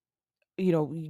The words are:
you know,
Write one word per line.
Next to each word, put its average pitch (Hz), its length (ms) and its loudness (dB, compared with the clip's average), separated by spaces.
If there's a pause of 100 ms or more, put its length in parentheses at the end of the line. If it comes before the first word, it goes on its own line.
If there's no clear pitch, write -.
(560)
you 185 160 2
know, 151 220 0 (160)